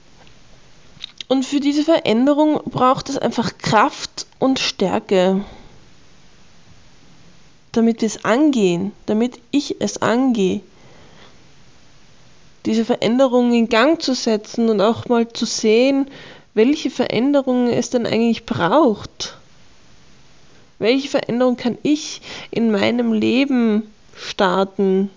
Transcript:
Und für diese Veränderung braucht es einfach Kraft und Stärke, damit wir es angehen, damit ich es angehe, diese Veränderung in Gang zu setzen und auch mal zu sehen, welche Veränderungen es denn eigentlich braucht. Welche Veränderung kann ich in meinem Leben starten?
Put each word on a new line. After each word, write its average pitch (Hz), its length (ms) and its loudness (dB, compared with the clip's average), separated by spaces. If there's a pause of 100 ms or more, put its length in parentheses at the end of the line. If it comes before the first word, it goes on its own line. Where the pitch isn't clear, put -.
(1300)
Und 262 160 0
für 277 160 -2
diese 285 240 0
Veränderung 294 840 2
braucht 254 440 0
es 277 80 -6
einfach - 400 -4
Kraft - 680 -2 (100)
und 262 220 0
Stärke, 190 840 0 (2250)
damit 226 300 0
wir 226 60 0
es - 160 -8
angehen, 208 680 2 (160)
damit 226 320 -2 (100)
ich - 300 -4
es - 240 -4
angehe, 214 580 0 (2000)
diese 220 180 0
Veränderung 240 680 2
in 233 160 4
Gang 262 300 2
zu 277 140 -2
setzen 226 560 -2
und 208 120 2
auch 226 260 0
mal 233 200 2
zu - 180 -8
sehen, 262 640 2 (460)
welche 262 360 2
Veränderungen 254 800 0
es 233 220 -2
denn 240 160 -2
eigentlich 226 400 0
braucht. - 920 0 (1400)
Welche 269 300 0
Veränderung 247 480 0
kann 233 260 -4
ich - 380 -2 (280)
in 226 220 0
meinem 226 420 0
Leben 220 800 0 (240)
starten? 196 1000 0